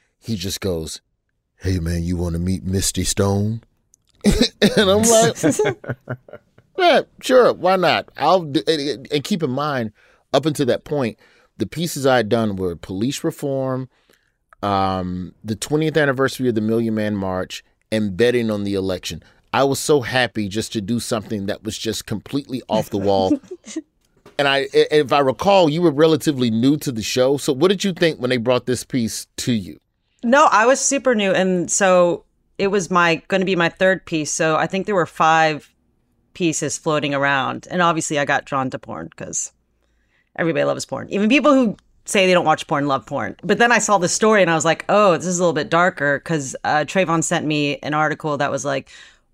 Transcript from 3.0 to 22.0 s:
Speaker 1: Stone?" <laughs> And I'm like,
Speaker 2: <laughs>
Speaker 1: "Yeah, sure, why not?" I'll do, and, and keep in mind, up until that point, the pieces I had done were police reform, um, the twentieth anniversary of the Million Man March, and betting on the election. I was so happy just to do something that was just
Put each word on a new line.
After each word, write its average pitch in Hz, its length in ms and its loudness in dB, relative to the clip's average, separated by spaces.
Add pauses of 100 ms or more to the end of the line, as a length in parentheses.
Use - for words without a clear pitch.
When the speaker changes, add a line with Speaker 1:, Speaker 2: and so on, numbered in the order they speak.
Speaker 1:
Stone?" 101 580 -2 (640)
<laughs> - 0 - (520)
And 202 120 4
I'm 208 140 4
like, 226 340 4
Speaker 2:
<laughs> - 1400 -6
Speaker 1:
"Yeah, 302 260 4 (180)
sure, 240 320 6
why 180 240 2
not?" 143 400 2
I'll 170 240 4
do, 151 260 -2
and, 139 420 -2
and 147 140 -2
keep 202 180 -2
in 139 100 -2
mind, 131 420 -4 (400)
up 139 120 2
until 147 200 0
that 113 180 0
point, 131 340 -4 (400)
the 110 80 -4
pieces 147 400 -6
I 127 120 4
had 110 100 0
done 110 300 0
were 90 180 -4
police 101 480 -6
reform, 135 640 -4 (720)
um, 95 720 -2 (120)
the 110 100 -4
twentieth 151 400 -2
anniversary 135 540 0
of 110 60 0
the 107 60 -2
Million 113 320 0
Man 107 220 -2
March, 95 480 -6 (260)
and 107 280 -4
betting 117 340 2
on 101 140 -4
the 98 80 -4
election. 92 500 -6 (300)
I 123 100 2
was 139 160 0
so 147 220 2
happy 113 480 -2
just 104 240 -6
to 113 80 -4
do 113 180 -4
something 107 460 -6
that 101 180 -6
was 107 140 -8
just - 280 -6